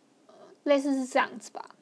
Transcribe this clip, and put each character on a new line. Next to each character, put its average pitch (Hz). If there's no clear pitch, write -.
呃， -
类 285
似 277
是 262
这 254
样 -
子 -
吧。 -